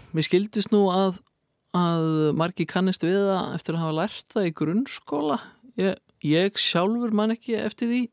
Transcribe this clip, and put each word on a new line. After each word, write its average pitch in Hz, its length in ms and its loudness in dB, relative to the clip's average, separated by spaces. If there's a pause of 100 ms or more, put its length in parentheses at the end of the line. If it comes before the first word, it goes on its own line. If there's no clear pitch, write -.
(140)
mér 160 120 2
skildist 202 460 0
nú 202 180 4
að, 185 300 0 (540)
að 160 640 2
margir 165 320 -2
kannist 185 380 0
við 185 160 2
það 196 340 0
eftir 165 220 -4
að 165 80 -2
hafa 156 160 -2
lært - 320 -8
það 196 160 0
í 165 40 -4
grunnskóla. 269 880 -2 (380)
Ég, 190 180 0 (240)
ég 165 380 0
sjálfur 214 560 0
man 214 180 2
ekki 226 240 -4
eftir 214 320 -4
því 240 140 0 (120)